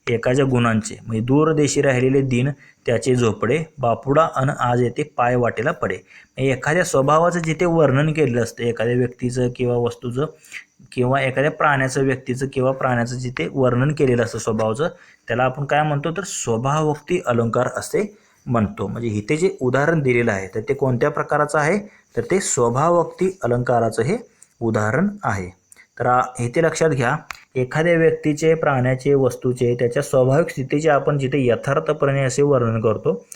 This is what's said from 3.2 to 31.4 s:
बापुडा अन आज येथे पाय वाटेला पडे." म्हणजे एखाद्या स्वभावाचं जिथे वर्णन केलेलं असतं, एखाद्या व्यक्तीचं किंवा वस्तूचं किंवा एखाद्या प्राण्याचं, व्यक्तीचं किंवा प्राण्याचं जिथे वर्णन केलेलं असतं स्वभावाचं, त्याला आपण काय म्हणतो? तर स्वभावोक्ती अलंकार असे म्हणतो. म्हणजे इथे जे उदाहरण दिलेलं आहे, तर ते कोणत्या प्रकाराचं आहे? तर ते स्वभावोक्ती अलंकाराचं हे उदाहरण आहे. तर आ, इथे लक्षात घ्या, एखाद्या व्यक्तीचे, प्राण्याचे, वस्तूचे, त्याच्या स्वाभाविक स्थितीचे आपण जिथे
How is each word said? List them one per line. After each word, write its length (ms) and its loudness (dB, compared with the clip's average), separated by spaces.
बापुडा 560 2
अन 140 0
आज 320 0
येथे 220 -2
पाय 180 2
वाटेला 360 0
पडे." 240 -4
म्हणजे 580 -6
एखाद्या 300 0
स्वभावाचं 560 2
जिथे 260 -2
वर्णन 480 2
केलेलं 300 0
असतं, 200 -8
एखाद्या 320 -2
व्यक्तीचं 600 -2
किंवा 220 0
वस्तूचं 480 -4
किंवा 300 0
एखाद्या 300 0
प्राण्याचं, 520 0
व्यक्तीचं 500 -2
किंवा 180 0
प्राण्याचं 440 -2
जिथे 380 -6
वर्णन 380 2
केलेलं 320 2
असतं 160 -4
स्वभावाचं, 480 -2
त्याला 160 0
आपण 220 -2
काय 180 0
म्हणतो? 280 -2
तर 140 -6
स्वभावोक्ती 1000 -2
अलंकार 420 0
असे 500 -4
म्हणतो. 420 -2
म्हणजे 220 -6
इथे 280 -2
जे 240 0
उदाहरण 400 2
दिलेलं 300 2
आहे, 160 -4
तर 120 -6
ते 140 -4
कोणत्या 360 0
प्रकाराचं 500 0
आहे? 180 2
तर 40 -2
ते 180 0
स्वभावोक्ती 1040 0
अलंकाराचं 600 0
हे 140 0
उदाहरण 480 0
आहे. 260 -4
तर 60 -2
आ, 160 4
इथे 240 0
लक्षात 260 2
घ्या, 280 0
एखाद्या 380 0
व्यक्तीचे, 600 2
प्राण्याचे, 600 2
वस्तूचे, 600 2
त्याच्या 280 0
स्वाभाविक 460 2
स्थितीचे 400 -2
आपण 280 2
जिथे 280 0